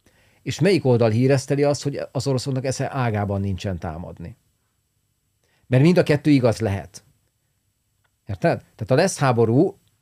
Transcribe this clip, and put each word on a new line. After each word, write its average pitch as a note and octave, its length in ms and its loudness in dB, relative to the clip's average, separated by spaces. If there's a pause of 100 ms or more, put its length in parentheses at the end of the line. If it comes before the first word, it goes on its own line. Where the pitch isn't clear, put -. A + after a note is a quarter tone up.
(420)
és - 180 -8
melyik F3 260 2
oldal A#2+ 240 4
hírezteli C3+ 540 2
azt, C#3+ 200 0
hogy C3+ 180 -6 (100)
az B2+ 160 -4
oroszoknak C3 380 -4
esze C3 260 -4
ágában G#2 500 -2
nincsen F#2+ 380 -6
támadni? E2+ 580 -12 (1300)
Mert B2+ 160 4
mind F3 140 6
a E3 60 4
kettő D3+ 280 0
igaz B2 280 2
lehet. G2 440 -6 (1200)
Érted? C3+ 340 -2
Tehát - 320 -8
a C3 40 2
lesz D3 220 0
háború B2 640 2 (220)